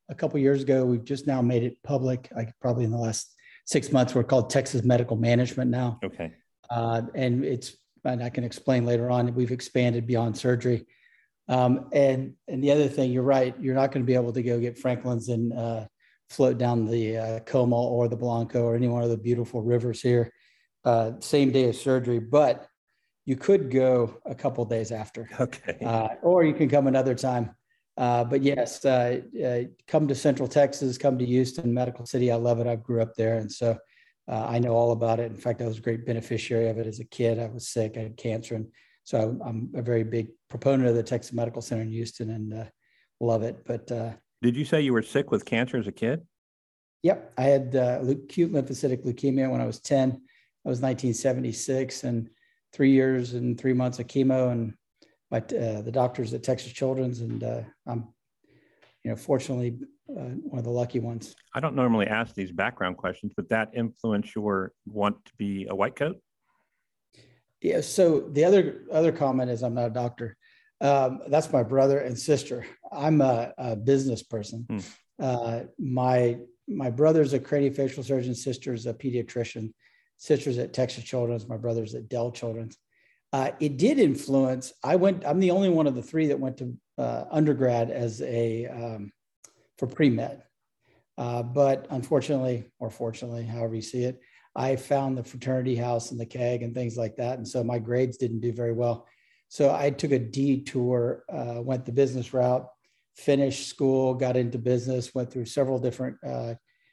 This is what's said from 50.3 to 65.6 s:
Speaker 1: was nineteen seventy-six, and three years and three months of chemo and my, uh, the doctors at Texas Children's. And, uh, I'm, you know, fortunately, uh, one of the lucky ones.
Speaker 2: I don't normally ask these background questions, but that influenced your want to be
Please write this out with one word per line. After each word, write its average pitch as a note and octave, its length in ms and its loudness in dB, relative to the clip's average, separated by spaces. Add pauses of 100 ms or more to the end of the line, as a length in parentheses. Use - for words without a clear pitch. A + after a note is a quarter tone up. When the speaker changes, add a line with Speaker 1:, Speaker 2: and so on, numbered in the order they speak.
Speaker 1:
was B2+ 120 -2
nineteen B2+ 320 0
seventy-six, B2+ 880 -2
and A#2 260 -2 (440)
three C3+ 180 6
years C3 440 4
and A#2+ 220 -2
three C3 160 2
months B2 260 0
of A#2+ 80 -8
chemo C3 440 2
and A2+ 220 -2 (580)
my, A#2 60 0
uh, A2 440 -4
the A2+ 100 -8
doctors B2 420 -2
at A#2 100 -6
Texas - 300 -2
Children's. C3 480 -2
And, A2+ 220 -6
uh, A#2 180 -6 (260)
I'm, A#2 200 -6 (960)
you A#2 80 -4
know, A2+ 40 -4
fortunately, B2 640 -2 (300)
uh, C3 240 -10 (100)
one C3 160 -8
of A#2 60 -4
the A#2+ 60 -4
lucky A#2+ 280 -2
ones. A#2 360 -8 (180)
Speaker 2:
I - 60 -4
don't C#3 160 -2
normally A2+ 320 4
ask A2+ 280 2
these F#2 160 -6
background F#2 460 -2
questions, F#2 380 -6
but F2+ 140 -6
that A2 240 0
influenced A2+ 640 -4
your G2+ 380 -2 (120)
want G#2 400 -4
to - 120 -20
be G2 320 -6